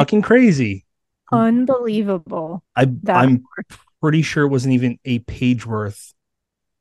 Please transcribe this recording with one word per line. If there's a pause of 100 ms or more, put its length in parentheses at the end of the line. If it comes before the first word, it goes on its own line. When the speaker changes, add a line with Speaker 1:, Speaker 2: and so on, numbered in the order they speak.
Speaker 1:
fucking
crazy." (460)
Speaker 2:
Unbelievable. (120)
Speaker 1:
I, (180)
Speaker 2:
That
Speaker 1:
I'm
Speaker 2:
war. (240)
Speaker 1:
pretty
sure
it
wasn't
even
a
page
worth (680)